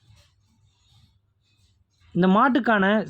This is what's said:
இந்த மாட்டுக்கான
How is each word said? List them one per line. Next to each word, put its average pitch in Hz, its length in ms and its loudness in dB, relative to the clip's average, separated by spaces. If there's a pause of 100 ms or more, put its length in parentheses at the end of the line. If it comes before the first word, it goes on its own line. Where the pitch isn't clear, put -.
(2250)
இந்த 180 120 0
மாட்டுக்கான 220 580 0 (240)